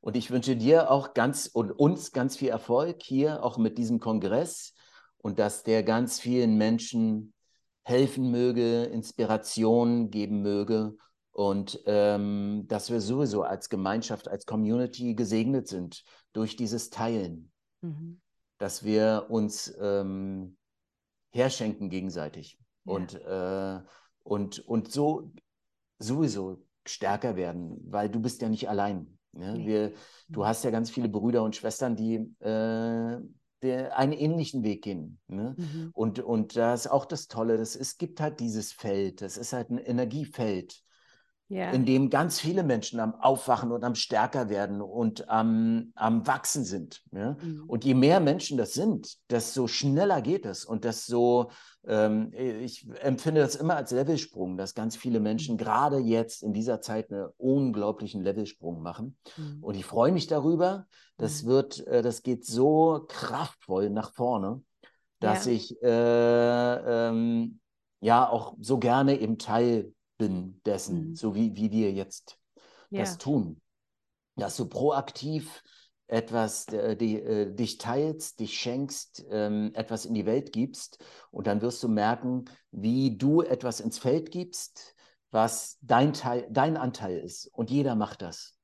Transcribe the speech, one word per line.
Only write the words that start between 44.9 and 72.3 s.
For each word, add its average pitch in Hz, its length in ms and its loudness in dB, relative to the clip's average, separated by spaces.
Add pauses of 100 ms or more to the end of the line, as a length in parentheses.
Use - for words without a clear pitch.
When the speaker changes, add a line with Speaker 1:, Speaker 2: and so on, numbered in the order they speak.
Speaker 1:
am, 113 640 2
am 113 320 2
Wachsen 131 400 -2
sind, 90 460 -8
ja? 113 280 -4
Speaker 2:
Mhm. 156 280 -10
Speaker 1:
Und 120 180 -4
je 131 80 4
mehr 143 260 8
Menschen 147 380 0
das 113 160 0
sind, 170 420 -2 (140)
desto 120 380 0
schneller 143 560 2
geht 156 240 -2
es - 180 -8
und 110 200 -4
desto, 120 680 2 (340)
ähm, 107 480 2
ich 120 540 -6 (120)
empfinde 151 420 2
das 147 140 4
immer 160 200 2
als 139 160 -4
Levelsprung, 123 640 0
dass 98 160 -6
ganz 110 220 -4
viele 117 240 0
Menschen 113 340 0
Speaker 2:
Mhm. 110 60 -2
Speaker 1:
gerade 139 400 2
jetzt 113 420 2
in 107 100 -2
dieser 110 300 0
Zeit 110 300 -4
einen 98 160 -6 (100)
unglaublichen 107 840 0
Levelsprung 95 580 -4
machen. 87 340 -10 (220)
Speaker 2:
Mhm. 147 260 -10
Speaker 1:
Und 104 120 -6
ich 95 100 -8
freue 120 260 4
mich 180 140 0
darüber. 170 640 2 (300)
Das 110 260 -4
Speaker 2:
Mhm. 113 40 -4
Speaker 1:
wird, 135 380 2
äh, 123 160 4
das 117 220 -2
geht 123 220 -2
so 156 600 4
kraftvoll 104 840 -4
nach 107 220 -4
vorne, 120 500 -2 (560)
dass 107 260 2
Speaker 2:
Ja. 123 60 2
Speaker 1:
ich, 117 320 -2
äh, 120 1300 4
ähm, 117 500 0 (420)
ja, 117 280 6
auch 113 300 -2
so 113 200 2
gerne 131 400 4
eben 110 180 0
Teil 117 560 2 (240)
bin 95 480 -2
dessen, 90 440 -2
Speaker 2:
Mhm. 82 60 -10
Speaker 1:
so 110 200 -2
wie, 107 200 2
wie 104 160 0
wir 107 200 2
jetzt - 460 -8 (520)